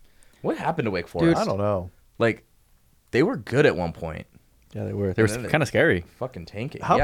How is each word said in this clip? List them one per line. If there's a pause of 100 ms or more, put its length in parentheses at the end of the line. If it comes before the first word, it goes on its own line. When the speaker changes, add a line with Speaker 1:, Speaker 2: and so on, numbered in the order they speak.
(420)
Speaker 1:
What
happened
to
Wake
Speaker 2:
Dude.
Speaker 1:
Forest?
Speaker 3:
I
don't
know. (280)
Speaker 1:
Like, (680)
they
were
good
at
one
point. (480)
Speaker 2:
Yeah,
they
were.
They
were
Speaker 1:
And
then
they
Speaker 2:
kinda
scary. (180)
Speaker 1:
fucking
tanking.
Speaker 3:
How
Speaker 1:
Yeah.